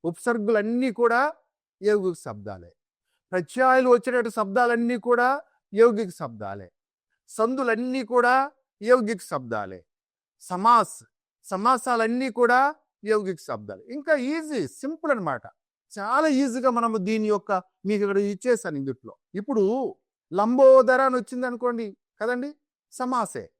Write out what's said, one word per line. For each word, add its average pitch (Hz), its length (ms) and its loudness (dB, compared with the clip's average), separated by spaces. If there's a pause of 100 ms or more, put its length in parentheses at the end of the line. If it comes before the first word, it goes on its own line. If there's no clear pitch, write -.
ఉపసర్గులన్నీ 226 800 -2 (100)
కూడా 233 220 4 (680)
యౌగిక 190 380 0
శబ్దాలే. 98 460 -12 (600)
ప్రత్యయాలు 254 640 2
వచ్చేటటువంటి 240 420 -4
శబ్దాలన్నీ 233 600 0 (100)
కూడా 240 220 2 (500)
యౌగిక 220 400 4
శబ్దాలే. 104 500 -12 (680)
సందులన్నీ 254 640 -2 (100)
కూడా 240 220 4 (540)
యౌగిక 226 320 4 (100)
శబ్దాలే. 110 500 -8 (680)
సమాస్, 208 480 2 (540)
సమాసాలన్నీ 240 760 0 (100)
కూడా 247 220 4 (440)
యౌగిక 202 340 -2
శబ్దాలు. 104 440 -12
ఇంకా 294 320 -2
ఈజీ, 285 520 -4
సింపుల్ 311 440 -6
అన్నమాట. 165 340 -4 (520)
చాలా 247 300 0
ఈజీగా 262 420 0
మనము 233 280 0
దీని 214 300 -2
యొక్క, 208 240 -2 (340)
మీకు 202 180 0
ఇక్కడ 196 140 0
ఇచ్చేసాను 202 600 -2
ఇందుట్లో. 131 400 -10 (180)
ఇప్పుడు 214 600 -2 (380)
లంబోదర 254 680 6
అని 262 140 2
వచ్చింది 247 320 -6
అనుకోండి 233 500 -6 (240)
కదండి, 247 340 -6 (360)
సమాసే. 233 680 -6